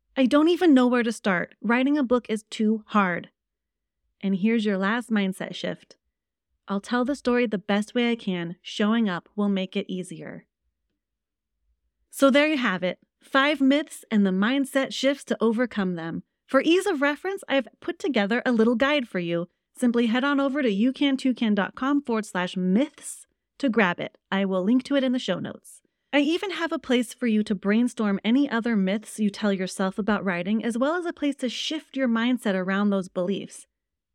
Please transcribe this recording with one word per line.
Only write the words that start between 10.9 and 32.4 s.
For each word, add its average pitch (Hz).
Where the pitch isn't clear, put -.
So 277
there 285
you 311
have 190
it. 180
Five 285
myths 277
and 208
the 190
mindset 262
shifts 277
to -
overcome 220
them. 165
For 269
ease 359
of 311
reference, 302
I've 269
put -
together 233
a 254
little 226
guide 269
for -
you. 170
Simply 240
head 247
on 285
over 277
to 240
you 214
can 277
too 262
can 214
dot 196
com 285
forward 220
slash 180
myths 190
to 277
grab 202
it. -
I 196
will 185
link 254
to 285
it 269
in 254
the 254
show 180
notes. -
I 285
even 339
have 330
a 330
place 254
for -
you 214
to 214
brainstorm 208
any 269
other 233
myths 202
you 214
tell 202
yourself 190
about 202
writing, 196
as 233
well 285
as 359
a 339
place 285
to 247
shift -
your 262
mindset 226